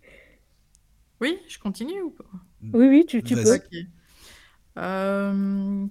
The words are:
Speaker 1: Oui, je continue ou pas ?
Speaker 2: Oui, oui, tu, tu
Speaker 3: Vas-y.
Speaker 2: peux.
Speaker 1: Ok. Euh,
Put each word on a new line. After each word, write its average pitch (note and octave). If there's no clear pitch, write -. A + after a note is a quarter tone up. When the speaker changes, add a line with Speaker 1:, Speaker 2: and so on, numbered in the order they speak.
Speaker 1:
Oui, E4
je -
continue C#4
ou E4
pas ? -
Speaker 2:
Oui, A3+
oui, D4
tu, A#3
tu A#3+
Speaker 3:
Vas-y. A3
Speaker 2:
peux. A3+
Speaker 1:
Ok. F3
Euh, G3